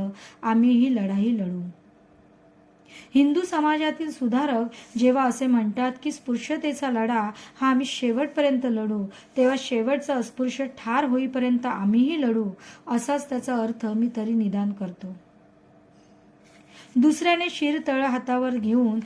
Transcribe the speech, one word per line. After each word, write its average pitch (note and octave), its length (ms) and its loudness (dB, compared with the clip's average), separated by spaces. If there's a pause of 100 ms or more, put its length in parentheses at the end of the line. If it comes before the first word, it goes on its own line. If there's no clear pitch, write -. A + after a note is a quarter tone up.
(440)
आम्ही A3+ 280 4
ही B3 260 4
लढाई G3+ 420 0
लढू." F3+ 220 -4 (1500)
हिंदू C#4+ 260 4
समाजातील D4+ 680 0
सुधारक B3 560 0 (320)
जेव्हा B3+ 260 4
असे B3 220 -2
म्हणतात B3 460 0 (100)
की, D4+ 100 -4
"स्पृश्यतेचा C#4+ 800 -4
लढा A3+ 400 0 (300)
हा C4 100 2
आम्ही C4 160 2
शेवटपर्यंत C4+ 800 0
लढू, G#3+ 400 -2 (320)
तेव्हा C4 220 4
शेवटचा C4 560 -2
अस्पृश्य B3+ 520 -4
ठार B3+ 380 -2
होईपर्यंत B3+ 640 0
आम्हीही A#3+ 560 2
लढू," A3+ 220 2 (420)
असाच C#4+ 420 -2
त्याचा B3 280 -4
अर्थ A3+ 300 -4
मी A3 300 0
तरी A3 180 -2
निदान G3+ 380 0
करतो. F#3 340 -10 (1900)
दुसऱ्याने E4+ 540 4
शिर D4 360 -2
तळ C4+ 160 0
हातावर B3+ 480 0
घेऊन A3+ 560 0